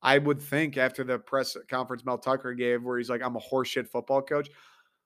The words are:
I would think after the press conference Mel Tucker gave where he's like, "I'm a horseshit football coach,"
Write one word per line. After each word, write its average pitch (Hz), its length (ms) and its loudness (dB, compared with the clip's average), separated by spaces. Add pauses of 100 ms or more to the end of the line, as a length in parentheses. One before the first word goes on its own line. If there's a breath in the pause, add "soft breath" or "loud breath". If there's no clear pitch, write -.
I 135 160 6
would 143 240 2
think 143 360 0
after 131 260 2
the 123 160 0
press 131 360 -2 (140)
conference 127 340 -4
Mel 127 140 -2
Tucker 131 360 -2
gave 120 300 0
where 123 140 -2
he's 120 120 -4
like, 120 120 -2
"I'm 123 140 -4
a 113 40 -6
horseshit 127 480 -2
football 135 340 0
coach," 147 280 -2 (560 soft breath)